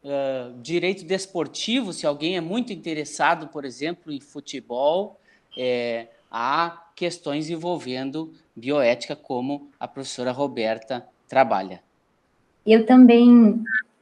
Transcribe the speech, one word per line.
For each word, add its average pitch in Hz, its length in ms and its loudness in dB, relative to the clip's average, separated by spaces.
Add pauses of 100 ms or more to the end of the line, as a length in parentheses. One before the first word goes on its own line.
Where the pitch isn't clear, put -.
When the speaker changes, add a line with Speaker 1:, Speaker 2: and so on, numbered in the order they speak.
Speaker 1:
ãh, 135 560 -6
direito 175 440 -6
desportivo, 185 880 -6
se - 140 -8
alguém 151 300 -4
é 175 40 -4
muito 220 320 -6
interessado, 156 760 -4
por 147 160 -14
exemplo, 151 480 -10
em 139 80 -12
futebol, 143 1000 -6 (360)
é, 120 520 -6 (220)
a 143 500 -4 (160)
questões 156 540 -8
envolvendo 156 800 -8 (240)
bioética, 123 580 -2
como 139 640 -10
a - 80 -12
professora 127 460 -10
Roberta 123 760 -6 (220)
trabalha. 98 540 0 (840)
Speaker 2:
Eu 220 200 6
também 240 760 8 (400)